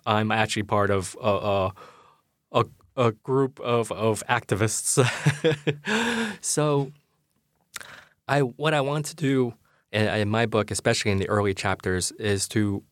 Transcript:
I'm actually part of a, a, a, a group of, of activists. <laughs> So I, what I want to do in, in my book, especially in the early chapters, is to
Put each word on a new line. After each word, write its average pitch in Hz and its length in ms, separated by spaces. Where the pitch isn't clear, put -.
I'm 110 240
actually 110 320
part 101 260
of 98 320
a, 117 80
a, 98 440
a, 113 140
a 120 140
group 135 480
of, 117 320
of 104 360
activists. 113 680
<laughs> 185 100
So 147 480
I, 139 140
what 143 320
I 147 80
want 147 260
to - 80
do 131 380
in, 107 160
in 104 220
my 113 180
book, 107 240
especially 113 400
in 98 80
the - 100
early 104 240
chapters, 92 600
is 101 360
to 104 420